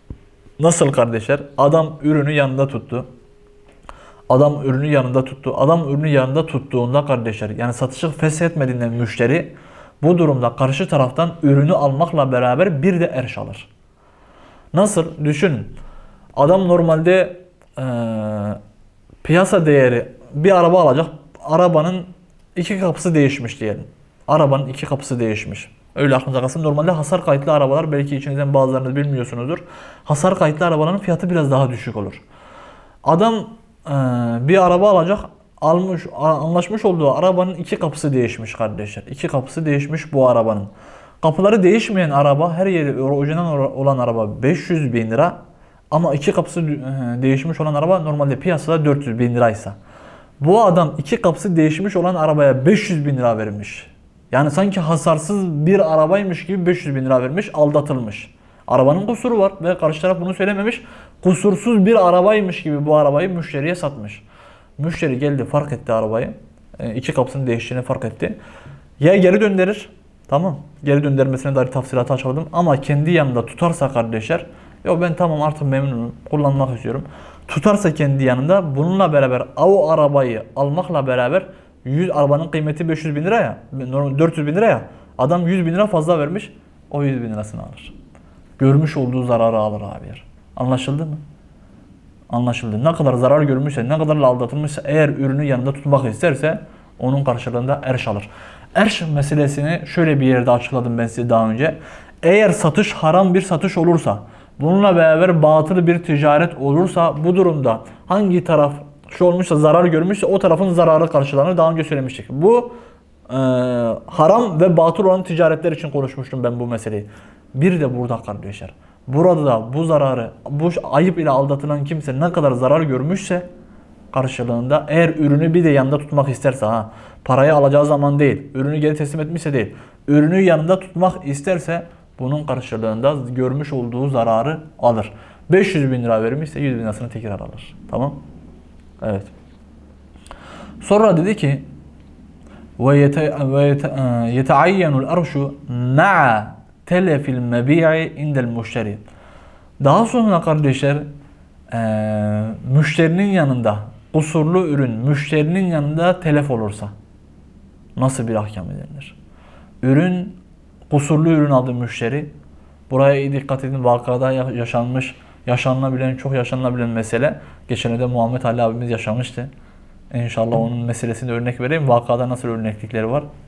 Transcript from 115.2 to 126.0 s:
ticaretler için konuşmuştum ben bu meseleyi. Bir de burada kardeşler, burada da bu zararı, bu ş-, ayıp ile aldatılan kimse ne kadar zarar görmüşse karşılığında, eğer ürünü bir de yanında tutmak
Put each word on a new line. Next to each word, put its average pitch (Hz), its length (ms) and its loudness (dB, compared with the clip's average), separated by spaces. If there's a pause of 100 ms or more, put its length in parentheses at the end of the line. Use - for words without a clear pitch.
ticaretler 160 480 0
için 151 200 -8
konuşmuştum 135 520 -6
ben 120 160 -4
bu 120 80 -6
meseleyi. 110 380 -6 (500)
Bir 170 260 0
de 123 160 -2
burada 123 200 -4
kardeşler, 98 560 -14 (340)
burada 156 380 2
da 117 280 0
bu 156 100 -2
zararı, 135 480 0 (180)
bu 151 220 -2
ş-, 170 100 -6
ayıp 170 380 0
ile 151 100 0
aldatılan 143 540 0
kimse 143 360 -6
ne 165 120 0
kadar 147 200 2
zarar 131 300 2
görmüşse 165 680 -2 (640)
karşılığında, 127 800 -2
eğer 160 200 4
ürünü 156 440 2
bir 175 100 4
de 160 60 4
yanında 139 280 2
tutmak 143 320 -2